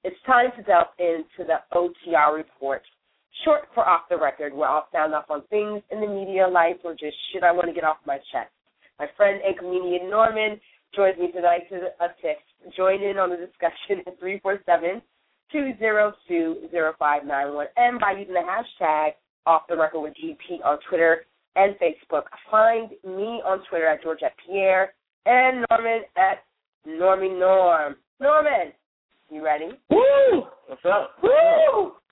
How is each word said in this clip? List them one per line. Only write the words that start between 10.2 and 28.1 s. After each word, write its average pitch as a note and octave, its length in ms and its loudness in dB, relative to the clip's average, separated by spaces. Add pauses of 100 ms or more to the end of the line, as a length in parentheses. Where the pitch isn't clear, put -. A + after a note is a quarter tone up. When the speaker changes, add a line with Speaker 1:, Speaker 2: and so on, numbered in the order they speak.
Speaker 1:
joins F#3+ 240 2
me F3 140 -2
tonight F3 380 0
to F#3+ 60 -12 (280)
assist. - 720 -10
Join F#3+ 260 2
in G3 140 -4
on F#3 140 0
the F3+ 60 -6
discussion F3 680 -6
at F3+ 140 -14
three F#3+ 180 -8
four G3 260 -4
seven, F3 380 -2 (480)
two C#4 300 -4
zero G#3+ 320 2 (160)
two, E3 420 -4
zero D#3+ 300 -2
five D3 240 0
nine C#3+ 300 -4
one D3 120 -8 (100)
and A#3+ 220 2
by G#3 140 0
using G3 220 -10
the F3+ 60 0
hashtag E3+ 720 -2 (320)
Off D#3+ 240 2
the E3+ 80 -4
Record D#3+ 260 -2
with D3+ 120 -10
G D#3 220 -12 (100)
P F3 160 -10
on D3 160 0 (100)
Twitter E3 360 2 (320)
and G3 240 4
Facebook. E3 440 -4 (240)
Find A3+ 420 2 (120)
me G3+ 420 -8
on F#3+ 240 -4
Twitter E3 200 -2
at D#3 160 0
Georgette D#3+ 300 -6 (120)
Pierre F#3+ 460 0 (340)
and B3+ 420 2
Norman A3+ 340 0 (140)
at F#3+ 280 0 (420)
Normie F#3+ 540 0
Norm. F3+ 560 2 (240)